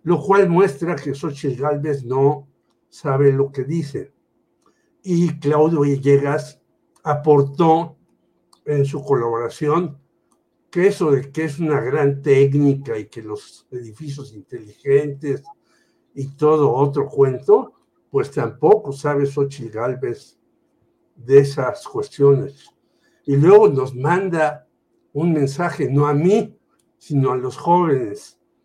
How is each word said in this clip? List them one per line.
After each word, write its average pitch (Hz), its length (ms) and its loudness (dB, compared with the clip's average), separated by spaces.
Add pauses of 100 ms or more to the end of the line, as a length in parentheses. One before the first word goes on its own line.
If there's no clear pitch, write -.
lo 165 200 0
cual 196 260 2
muestra 165 460 0
que 135 200 -8
Xóchitl 139 460 -8
Gálvez 143 440 -4
no 135 420 0 (420)
sabe 139 440 0
lo 139 180 0
que 139 140 -6
dice. 139 480 -8 (920)
Y 170 380 0
Claudio 151 400 2
Villegas 139 800 0 (440)
aportó 156 920 0 (680)
en 143 200 0
su 139 200 -8
colaboración 139 960 -4 (720)
que 180 180 2
eso 180 240 -2
de 139 200 -2
que 156 120 -6
es 151 140 -8
una 151 220 -2
gran 139 420 -2
técnica 139 760 2
y 107 80 -12
que 113 160 -18
los 107 480 -16
edificios 131 640 -14
inteligentes 139 1080 -4 (720)
y 135 220 -10
todo 151 360 2
otro 139 360 0
cuento, 139 640 2 (380)
pues 135 220 -4
tampoco 143 600 2
sabe 143 340 -2
Xóchitl 139 440 -4
Gálvez 120 680 -8 (800)
de 131 220 6
esas 139 480 0
cuestiones. 131 840 0 (540)
Y 139 120 0
luego 202 320 8
nos 131 260 -2
manda 160 760 -2 (440)
un 165 200 -2
mensaje, 151 580 -4
no 143 160 2
a 147 80 0
mí, 185 420 0 (400)
sino 135 360 -2
a 127 40 -4
los 127 200 -8
jóvenes, 143 800 -2 (280)